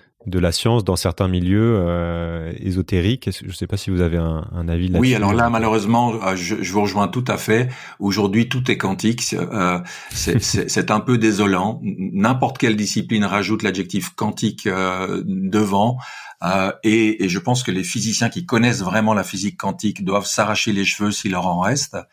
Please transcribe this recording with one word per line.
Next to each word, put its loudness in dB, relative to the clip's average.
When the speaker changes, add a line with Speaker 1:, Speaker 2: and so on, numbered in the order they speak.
Speaker 1:
de 0
la 4
science 2
dans 2
certains 0
milieux, 2
euh, -2
ésotériques. 0
Est-ce, -6
je -10
sais -8
pas -4
si -6
vous 2
avez 2
un, -2
un -4
avis 0
là-dessus. 4
Speaker 2:
Oui, 4
alors 2
là, 4
malheureusement, 2
euh, -2
je, -2
je -4
vous 2
rejoins 2
tout -2
à 0
fait. 2
Aujourd'hui, 2
tout -2
est 2
quantique. 0
C'est, -4
euh, 0
c'est, 0
Speaker 1:
<laughs> -4
Speaker 2:
c'est, -2
c'est 0
un 4
peu 0
désolant. 2
N-, -6
n'importe 2
quelle 2
discipline 0
rajoute 0
l'adjectif -2
quantique, -4
euh, -2
devant. 0
Euh, 0
et, 4
et 2
je -2
pense -2
que -4
les -2
physiciens -2
qui -8
connaissent 2
vraiment 2
la 0
physique -6
quantique -4
doivent 0
s'arracher 0
les 0
cheveux 0
s'il -4
leur -2
en 0
reste. 0